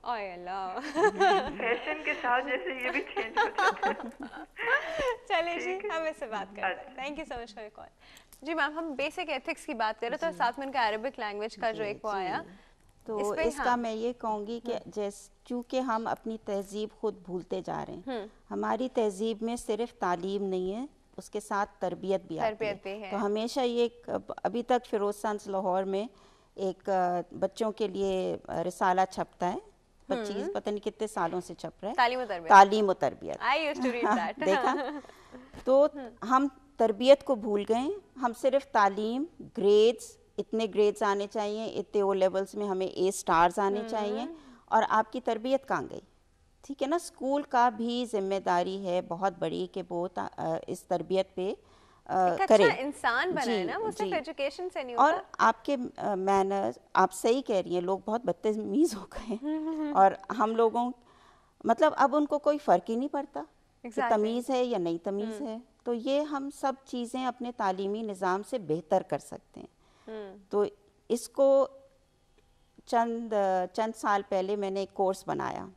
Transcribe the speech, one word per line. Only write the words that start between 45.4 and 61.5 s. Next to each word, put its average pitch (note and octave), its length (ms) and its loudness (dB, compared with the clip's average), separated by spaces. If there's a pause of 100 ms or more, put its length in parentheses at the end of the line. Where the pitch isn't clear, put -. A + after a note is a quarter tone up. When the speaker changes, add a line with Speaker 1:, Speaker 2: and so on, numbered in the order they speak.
Speaker 3:
कहाँ F3+ 220 -2
गई? - 160 -12 (600)
ठीक - 180 -8
है C4 60 -2
ना, E4 100 2
स्कूल C#4 440 -2
का B3 280 4
भी A#3 360 -4
जिम्मेदारी F#3+ 800 -2
है F3+ 180 0
बहुत F#3 360 -4
बड़ी E3+ 280 -4
कि F#3 160 -8
वो F3 260 -4
ता-, - 300 -8
अ, D#3+ 180 -2 (120)
इस - 200 -10
तरबियत F#3 480 0
पे, F#3 200 -4 (500)
अ, F#3 200 2
Speaker 1:
एक F3+ 140 2
अच्छा G4 60 2
Speaker 3:
करें। G3+ 320 8
Speaker 1:
इंसान C4+ 520 0
बनाए C#4+ 140 -2
Speaker 3:
जी, A3 200 0
Speaker 1:
ना, B3+ 140 -4
वो A4 120 -2
सिर्फ F#4+ 200 -4
Speaker 3:
जी। F#4+ 60 -2
Speaker 1:
education D#4 520 -4
से D#4 160 -6
नहीं A#3+ 120 -8
Speaker 3:
और C#4+ 160 6
Speaker 1:
होता। - 320 -2
Speaker 3:
आपके, A3+ 280 2
अ, B3 420 -2
manners, G3 640 2 (180)
आप F#3+ 140 6
सही B3+ 320 2
कह G3+ 180 0
रही E3+ 140 -4
हैं, F3+ 80 0
लोग F#3+ 240 -2
बहुत A#3+ 200 -2
बदतमीज G#3+ 680 0
हो F#3+ 80 -8
गए - 320 -8
हैं। D#4 580 -4
Speaker 1:
<laughs> - 20 -6
Speaker 3:
और G3 240 6 (140)
हम A3+ 240 0
लोगों, A#3 360 2 (720)